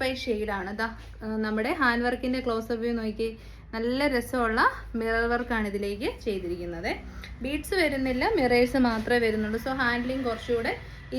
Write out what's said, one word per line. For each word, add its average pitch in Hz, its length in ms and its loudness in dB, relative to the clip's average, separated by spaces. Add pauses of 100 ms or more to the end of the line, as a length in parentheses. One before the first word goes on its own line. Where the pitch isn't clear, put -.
വൈറ്റ് 262 220 -2
ഷെയ്ഡ് 214 340 -2
ആണ്. 190 200 -6
ദാ, 226 80 0 (360)
ആ, 220 40 -6 (160)
നമ്മുടെ 214 380 0
ഹാൻഡ് 240 260 4
വർക്കിൻ്റെ 247 400 0
ക്ലോസ് 226 260 0
അപ്പ് 226 120 -2
വ്യൂ 240 160 0
നോക്കി, 220 280 -2 (460)
നല്ല 247 400 2
രസമുള്ള 240 460 2 (380)
മിറർ 226 340 2
വർക്കാണ് 233 400 0
ഇതിലേക്ക് 202 360 -2 (160)
ചെയ്തിരിക്കുന്നത്. 175 640 -4 (560)
ബീഡ്സ് 294 360 -2
വരുന്നില്ല, 269 440 2 (140)
മിറേഴ്സ് 247 480 6
മാത്രമേ 226 400 2
വരുന്നുള്ളൂ. 214 400 0
So 262 160 -2
ഹാൻഡ്ലിങ് 247 460 0
കുറച്ചുകൂടെ 233 440 0 (460)